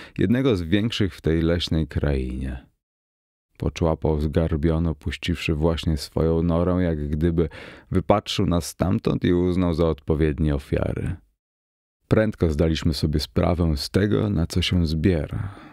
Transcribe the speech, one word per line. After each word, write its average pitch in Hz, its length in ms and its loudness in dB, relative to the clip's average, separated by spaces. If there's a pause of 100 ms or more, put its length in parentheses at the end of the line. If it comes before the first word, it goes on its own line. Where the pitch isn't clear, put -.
(180)
jednego 120 380 2
z 90 60 -2
większych 101 540 -2
w - 60 -20
tej 80 200 0
leśnej 82 460 0
krainie. 65 800 -4 (920)
Poczłapał 78 640 0
zgarbiony, 80 680 0
opuściwszy - 680 -4
właśnie 80 420 0
swoją 82 460 0
norę, 87 380 2
jak 78 280 -2
gdyby 80 400 2 (420)
wypatrzył 101 540 0
nas 87 200 0
stamtąd - 580 -2
i 90 100 4
uznał 87 400 2
za 82 140 2
odpowiednie 76 680 0
ofiary. - 600 -4 (920)
Prędko 107 420 2
zdaliśmy 80 440 2
sobie 76 260 -2
sprawę 85 580 0
z - 120 -8
tego, 104 400 2
na 85 180 0
co 90 140 -2
się 87 260 2
zbiera. 80 680 0 (160)